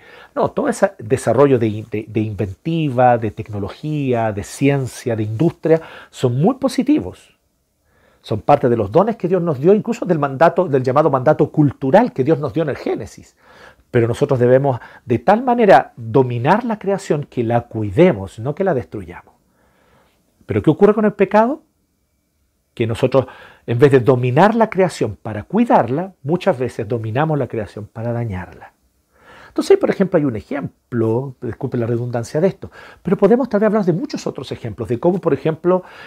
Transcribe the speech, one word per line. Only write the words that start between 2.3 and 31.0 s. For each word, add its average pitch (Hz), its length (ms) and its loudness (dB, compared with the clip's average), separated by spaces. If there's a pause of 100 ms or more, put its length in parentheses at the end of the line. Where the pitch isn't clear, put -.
de 113 140 -4
tecnología, 117 1000 -4
de 98 100 -8
ciencia, 135 760 -2
de 110 60 -4
industria, 156 580 0 (300)
son 127 300 -2
muy 226 160 2
positivos. 262 800 -4 (840)
Son 110 200 -6
parte 139 280 4
de 120 80 2
los 101 160 -4
dones 208 240 2
que - 100 -8
Dios 175 140 0
nos 165 180 -2
dio, 160 140 4
incluso 233 320 0
del 175 140 0
mandato, 143 500 2
del 131 140 0
llamado 139 260 2
mandato 139 420 2
cultural 151 640 2
que 131 120 -4
Dios 151 140 2
nos 139 140 -6
dio 147 100 -2
en 135 60 -2
el - 80 -4
Génesis. - 600 -10 (540)
Pero 117 160 2
nosotros 123 320 0
debemos 127 420 2 (260)
de 117 120 0
tal 214 240 2
manera 233 540 4
dominar 123 680 0
la 220 140 -6
creación 185 460 -4
que - 180 -6
la 117 200 0
cuidemos, 107 760 0
no 135 160 -6
que 196 100 -4
la 185 100 0
destruyamos. 98 580 -12 (1120)
¿Pero 185 160 -2
qué - 60 2
ocurre 202 260 4
con 214 120 0
el 208 80 0
pecado? 220 480 0 (1120)
Que 117 120 -2
nosotros, 120 420 0 (380)
en 120 120 -2
vez 135 140 6
de 135 80 6
dominar 127 540 4
la 226 140 2
creación 165 480 -2
para 107 280 -10
cuidarla, 185 680 0 (100)
muchas 165 360 -2
veces 120 280 -6
dominamos 123 520 -2
la 123 80 -4
creación 104 400 -10
para 117 260 -8
dañarla. 107 640 -10 (720)
Entonces, 381 300 2
por - 120 -2
ejemplo, 185 280 0
hay 147 60 0
un 117 120 -2
ejemplo, 123 1040 -6